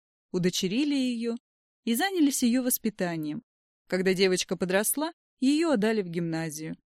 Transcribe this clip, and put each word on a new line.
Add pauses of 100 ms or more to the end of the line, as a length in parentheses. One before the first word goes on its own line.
(320)
удочерили
её (480)
и
занялись
её
воспитанием. (420)
Когда
девочка
подросла, (260)
её
отдали
в
гимназию. (180)